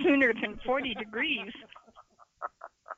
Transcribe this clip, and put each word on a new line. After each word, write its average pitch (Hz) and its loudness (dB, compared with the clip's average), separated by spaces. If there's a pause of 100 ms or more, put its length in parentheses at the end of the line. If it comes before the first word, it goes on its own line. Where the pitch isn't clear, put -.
sooner 277 6
than 214 -6
forty 254 0
degrees. 233 -4 (1500)